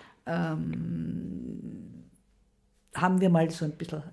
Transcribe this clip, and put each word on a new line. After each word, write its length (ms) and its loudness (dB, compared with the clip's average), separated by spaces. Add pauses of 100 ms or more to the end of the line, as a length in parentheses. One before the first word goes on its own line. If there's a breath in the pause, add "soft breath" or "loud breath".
(260 loud breath)
ähm, 1800 -4 (920)
haben 260 4
wir 100 8
mal 200 6
so 140 -4
ein 80 0
bisschen 300 -8 (100)